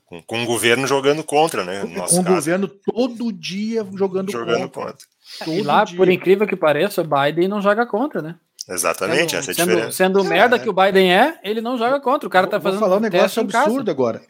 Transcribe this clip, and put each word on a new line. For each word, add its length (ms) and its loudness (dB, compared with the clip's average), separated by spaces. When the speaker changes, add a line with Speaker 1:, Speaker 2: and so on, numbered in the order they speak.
Speaker 1:
com, 200 -18
com 200 -4
o 40 -2
governo 400 2
jogando 360 2
contra, 400 0
né, 200 -6
no 60 -8
Speaker 2:
Com 100 -14
Speaker 1:
nosso 200 0
Speaker 2:
o 40 0
Speaker 1:
caso. 120 2
Speaker 2:
governo 320 -2
todo 640 -4
dia 640 -6
jogando 380 -2
Speaker 1:
Jogando 360 -2
Speaker 2:
contra. 260 -10
Speaker 1:
contra. 140 -20
Speaker 3:
E 20 -10
Speaker 2:
Todo 180 -2
Speaker 3:
lá, 200 2
Speaker 2:
dia. 120 -6
Speaker 3:
por 140 4
incrível 380 2
que 80 -4
pareça, 460 0
o 40 -4
Biden 420 0
não 140 -4
joga 240 2
contra, 340 -4
né? 160 -10
Speaker 1:
Exatamente, 680 -2
Speaker 3:
Sendo, 80 -2
Speaker 1:
essa 120 -6
é 0 -
a 40 -4
Speaker 3:
sendo, 160 0
Speaker 1:
diferença. 200 0
Speaker 3:
sendo 300 2
o 40 0
Speaker 2:
É. 40 -4
Speaker 3:
merda 280 4
que 120 -4
o 40 -4
Biden 400 4
é, 300 4
ele 160 -6
não 180 -6
joga 220 0
contra. 260 -2
O 60 -8
cara 140 4
Speaker 2:
Vou, 60 -6
Speaker 3:
tá 60 0
Speaker 2:
vou 140 -2
Speaker 3:
fazendo 80 -2
Speaker 2:
falar 160 2
um 60 2
Speaker 3:
teste 160 0
Speaker 2:
negócio 260 2
Speaker 3:
em 40 -2
casa. 180 2
Speaker 2:
absurdo 260 -2
agora. 380 -2